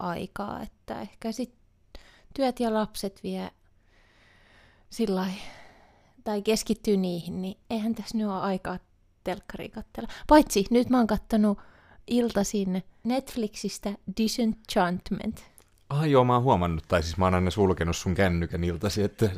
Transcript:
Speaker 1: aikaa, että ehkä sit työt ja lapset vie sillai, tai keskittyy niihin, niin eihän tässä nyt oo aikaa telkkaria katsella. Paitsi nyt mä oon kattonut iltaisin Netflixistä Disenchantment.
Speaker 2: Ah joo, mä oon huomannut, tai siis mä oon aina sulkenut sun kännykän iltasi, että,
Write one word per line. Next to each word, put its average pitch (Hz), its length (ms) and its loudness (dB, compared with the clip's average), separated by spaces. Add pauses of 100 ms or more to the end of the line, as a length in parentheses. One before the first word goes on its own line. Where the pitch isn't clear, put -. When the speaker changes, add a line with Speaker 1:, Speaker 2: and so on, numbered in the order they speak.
Speaker 1:
aikaa, 185 600 -8
että - 380 -14
ehkä 220 320 -10
sit 240 220 -10 (800)
työt 254 260 -2
ja 220 140 -2
lapset 208 480 -6
vie 185 280 -8 (1400)
sillai, 196 400 -2 (920)
tai 208 180 -2
keskittyy 214 540 0
niihin, 180 460 -4
niin 190 160 -10 (120)
eihän 220 240 -2
tässä 220 240 -6
nyt 214 80 0
oo 190 140 -4
aikaa 185 380 -4 (460)
telkkaria - 440 -8
katsella. - 400 -12 (180)
Paitsi 294 440 6
nyt 247 200 4
mä 254 60 4
oon 240 100 4
kattonut 214 520 2 (480)
iltaisin 202 760 0 (220)
Netflixistä 226 840 -6 (260)
Disenchantment. 220 1300 -2 (440)
Speaker 2:
Ah 151 200 0
joo, 135 160 8
mä 123 100 4
oon 120 80 4
huomannut, 87 460 2
tai 90 140 2
siis 80 140 -6
mä 92 80 2
oon 92 100 4
aina 90 160 2
sulkenut 85 460 2
sun 92 180 -2
kännykän 85 500 0
iltasi, 90 380 -2
että, 104 360 0